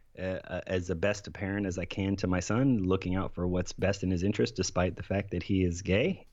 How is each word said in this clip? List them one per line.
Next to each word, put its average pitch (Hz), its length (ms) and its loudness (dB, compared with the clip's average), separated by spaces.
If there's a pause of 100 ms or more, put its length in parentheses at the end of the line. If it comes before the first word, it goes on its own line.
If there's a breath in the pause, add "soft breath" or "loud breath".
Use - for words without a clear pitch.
(180 soft breath)
uh, - 40 -10
uh, 92 440 -4
as 90 220 -2
the 90 80 -2
best 101 320 0
a - 40 -10
parent 98 360 -2
as 90 100 -2
I 87 80 -4
can 98 320 0
to 95 100 -2
my 90 120 2
son, 113 460 2
looking 92 300 2
out 92 200 -2
for 90 120 0
what's 90 260 0
best - 280 0
in 92 80 0
his 90 140 2
interest, 110 320 2
despite - 400 0
the - 80 -8
fact 98 280 -2
that 90 120 -2
he 95 200 2
is 87 200 0
gay. 110 500 2